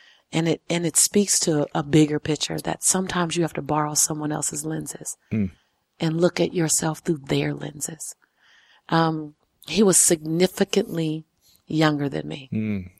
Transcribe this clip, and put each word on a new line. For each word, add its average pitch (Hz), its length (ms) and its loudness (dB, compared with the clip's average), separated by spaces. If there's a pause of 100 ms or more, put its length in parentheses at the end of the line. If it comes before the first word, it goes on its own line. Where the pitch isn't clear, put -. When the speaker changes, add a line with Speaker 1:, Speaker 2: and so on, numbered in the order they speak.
(320)
Speaker 1:
And 165 160 0
it, 160 220 0
and 170 160 0
it 160 120 -2
speaks - 440 2
to 151 320 2
a 160 100 -2
bigger 151 360 4
picture 156 400 -4
that - 240 -6
sometimes 180 540 0
you 175 60 2
have 156 100 -2
to - 80 -6
borrow 151 320 -2
someone 151 380 0
else's 151 340 -6
lenses 156 500 -8 (160)
Speaker 2:
Mm. 104 200 0 (480)
Speaker 1:
and 165 220 0
look 175 180 2
at 170 140 0
yourself 160 460 -2
through 160 280 -2
their 147 260 0
lenses. 147 640 -10 (760)
Um, 160 460 2 (320)
he 185 160 2
was 185 140 6
significantly 160 1300 0 (420)
younger 151 420 2
than 147 180 -6
me. 147 240 -10
Speaker 2:
Mm. 104 380 -4 (100)